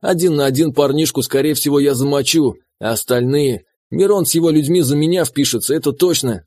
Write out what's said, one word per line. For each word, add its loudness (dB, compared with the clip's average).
Один 0
на 0
один 0
парнишку, 0
скорее 0
всего, 0
я 2
замочу, 0
а -4
остальные... -2
Мирон 2
с -2
его 2
людьми 2
за 0
меня 0
впишется, -2
это -2
точно. -2